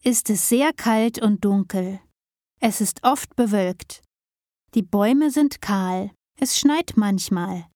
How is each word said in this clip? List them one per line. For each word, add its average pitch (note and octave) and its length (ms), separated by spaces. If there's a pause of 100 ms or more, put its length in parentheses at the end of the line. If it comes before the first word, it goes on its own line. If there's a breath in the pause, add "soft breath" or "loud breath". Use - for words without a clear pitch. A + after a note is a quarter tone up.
ist A#3+ 260
es - 180
sehr C#4 240
kalt A3+ 480
und G#3 240
dunkel. G3 560 (600)
Es A3+ 200
ist - 240
oft - 320
bewölkt. G3+ 680 (720)
Die A3+ 80
Bäume B3 480
sind C#4+ 320
kahl. F#3+ 480 (280)
Es - 200
schneit D4+ 380
manchmal. F#3 800